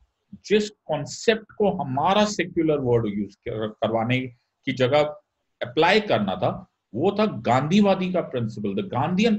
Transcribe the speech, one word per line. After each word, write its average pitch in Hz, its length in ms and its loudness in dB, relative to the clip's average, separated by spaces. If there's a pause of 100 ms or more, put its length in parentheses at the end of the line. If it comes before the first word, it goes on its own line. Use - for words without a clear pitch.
(460)
जिस 208 240 2
concept - 840 -4
को 202 200 0
हमारा 165 540 0
secular 160 540 0
word 120 280 2
use 101 280 -6
कर-, 107 360 -6
करवाने 113 480 0 (460)
की 135 80 -4
जगह 127 260 2 (640)
apply 165 380 2
करना 107 360 0
था, 127 360 -4 (240)
वो 170 240 0
था 220 60 2
गांधीवादी 180 880 2
का 170 80 0
principle, 107 480 -4
the 98 240 -4
Gandhian 185 460 2